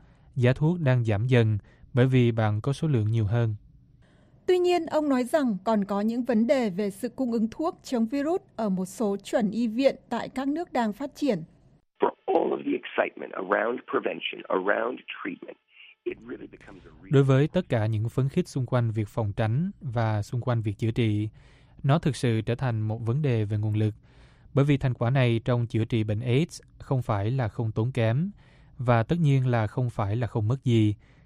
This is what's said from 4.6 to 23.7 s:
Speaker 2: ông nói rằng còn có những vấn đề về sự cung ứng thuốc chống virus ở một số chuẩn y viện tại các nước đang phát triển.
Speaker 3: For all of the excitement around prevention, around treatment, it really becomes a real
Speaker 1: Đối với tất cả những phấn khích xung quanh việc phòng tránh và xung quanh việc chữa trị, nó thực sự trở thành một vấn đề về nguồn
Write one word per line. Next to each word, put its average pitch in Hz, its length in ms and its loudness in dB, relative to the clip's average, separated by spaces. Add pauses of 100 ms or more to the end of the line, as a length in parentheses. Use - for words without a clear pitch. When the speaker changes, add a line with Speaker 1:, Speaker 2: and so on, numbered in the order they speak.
Speaker 2:
ông 302 240 0
nói 254 140 2
rằng 247 400 0
còn 214 220 2
có 202 160 -2
những 226 220 -2
vấn 233 240 2
đề 247 220 2
về 196 200 -4
sự 233 200 -8
cung 247 220 -4
ứng 226 200 0
thuốc 339 320 -6
chống 233 220 -2
virus 285 360 -2 (140)
ở 220 140 -2
một 185 160 -2
số 202 380 -4
chuẩn 240 280 0
y 226 160 -2
viện 233 280 0 (140)
tại 233 200 -4
các 269 180 -6
nước 330 260 -4
đang 226 200 0
phát 277 220 -10
triển. 214 280 -2 (560)
Speaker 3:
For - 100 0 (160)
all - 260 0
of - 120 -2
the 285 80 -2
excitement - 600 -4
around 104 480 -2 (120)
prevention, 101 560 -4
around 107 520 0 (240)
treatment, - 340 -10 (460)
it - 140 -8 (120)
really - 220 -12
becomes - 340 -20
a - 60 -20 (100)
real 95 100 -14
Speaker 1:
Đối 139 120 6
với 135 240 4
tất - 220 -4
cả 110 160 0
những 110 240 -2
phấn 135 200 0
khích 180 180 -2
xung 131 180 -4
quanh 117 260 0
việc 107 160 -2
phòng 107 280 -4
tránh 127 360 0 (100)
và 113 420 -2
xung 123 180 -4
quanh 117 200 0
việc 104 160 -4
chữa 113 140 0
trị, 107 380 0 (540)
nó 143 160 4
thực 139 160 0
sự 113 260 0
trở 117 140 -2
thành 120 260 -2
một 107 240 -4
vấn 123 160 0
đề 117 240 2
về 110 120 -2
nguồn 107 180 -2